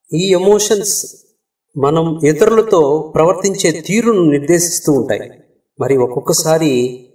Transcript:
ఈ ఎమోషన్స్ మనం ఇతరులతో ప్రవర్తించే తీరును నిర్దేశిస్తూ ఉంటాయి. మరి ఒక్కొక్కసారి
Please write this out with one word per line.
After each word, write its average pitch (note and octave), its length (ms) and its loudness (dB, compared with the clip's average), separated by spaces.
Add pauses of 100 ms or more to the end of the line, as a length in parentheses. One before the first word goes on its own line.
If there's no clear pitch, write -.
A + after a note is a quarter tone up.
(140)
ఈ F#3+ 180 0
ఎమోషన్స్ G3+ 840 0 (600)
మనం D#3+ 460 0
ఇతరులతో D#3 920 2
ప్రవర్తించే E3+ 560 0
తీరును F#3+ 520 0
నిర్దేశిస్తూ D#3 680 0
ఉంటాయి. G#2+ 380 -2 (500)
మరి C3 160 0
ఒక్కొక్కసారి C3+ 1040 0 (140)